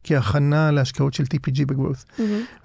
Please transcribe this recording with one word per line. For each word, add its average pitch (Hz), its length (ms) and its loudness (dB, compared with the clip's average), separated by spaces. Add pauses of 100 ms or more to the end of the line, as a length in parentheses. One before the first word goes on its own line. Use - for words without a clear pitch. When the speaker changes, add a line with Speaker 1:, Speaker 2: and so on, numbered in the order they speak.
Speaker 1:
כהכנה 147 680 2
להשקעות 139 420 0
של 139 120 -2
טי 135 140 -2
פי 135 120 -4
ג'י 139 140 0
ב-Growth. 135 540 -4
Speaker 2:
מהמם. 214 220 -2 (240)